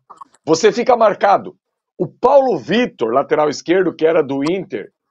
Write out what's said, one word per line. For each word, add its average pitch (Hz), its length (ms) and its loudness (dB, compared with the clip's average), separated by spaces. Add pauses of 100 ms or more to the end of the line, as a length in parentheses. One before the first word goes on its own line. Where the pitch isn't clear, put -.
(440)
Você 160 260 2
fica 240 260 0
marcado. 208 600 0 (420)
O 180 80 -4
Paulo 262 500 2
Vitor, 139 540 -4
lateral 147 380 0
esquerdo, 170 440 -2
que 156 140 -2
era 165 160 2
do 139 220 -4
Inter 156 480 -8 (180)